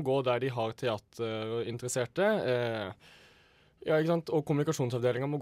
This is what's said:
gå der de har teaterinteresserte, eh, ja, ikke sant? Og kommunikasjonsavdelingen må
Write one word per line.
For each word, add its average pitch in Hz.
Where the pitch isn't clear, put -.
gå 135
der 123
de 131
har 113
teaterinteresserte, 117
eh, 117
ja, 156
ikke 156
sant? 170
Og 156
kommunikasjonsavdelingen 131
må 147